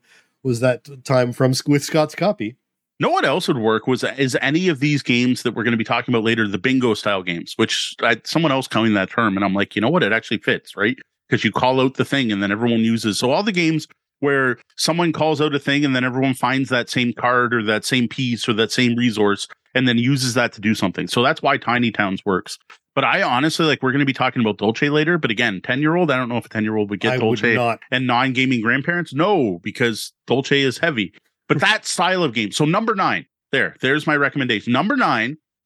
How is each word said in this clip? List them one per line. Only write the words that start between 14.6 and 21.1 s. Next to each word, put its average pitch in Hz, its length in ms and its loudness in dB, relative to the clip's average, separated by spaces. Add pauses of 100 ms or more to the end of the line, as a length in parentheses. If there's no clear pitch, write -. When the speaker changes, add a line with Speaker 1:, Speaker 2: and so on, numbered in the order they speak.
Speaker 2:
someone 165 360 0
calls 151 280 0
out 151 140 0
a 143 60 -2
thing 143 240 0
and 135 100 0
then 127 80 0
everyone 127 320 0
finds 127 360 0
that 120 200 0
same 120 220 0
card 123 420 0
or 113 80 0
that 107 220 0
same 120 240 0
piece 123 400 -4
or 117 60 0
that 110 180 0
same 120 240 2
resource 107 500 0 (280)
and 127 120 2
then 120 120 2
uses 127 360 2
that 120 200 0
to 110 60 -16
do 104 140 0
something. 87 320 -2
So 120 160 0